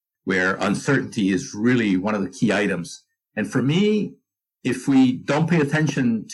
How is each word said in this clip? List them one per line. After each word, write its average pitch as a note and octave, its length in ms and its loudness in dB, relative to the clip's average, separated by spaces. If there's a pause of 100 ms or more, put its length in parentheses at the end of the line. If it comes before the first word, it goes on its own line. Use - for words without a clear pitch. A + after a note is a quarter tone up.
(240)
where F#2+ 320 0
uncertainty G2+ 760 -2
is F#2 240 -4
really A2 440 2
one G#2+ 180 -2
of G2 80 -4
the F2 60 -6
key - 220 0
items. F#2+ 520 -2 (320)
And G#2 120 -4
for B2+ 140 -2
me, G3 540 0 (480)
if C3 240 -4
we C3 240 6
don't D#3 380 -2
pay F3 100 4
attention C#3 760 0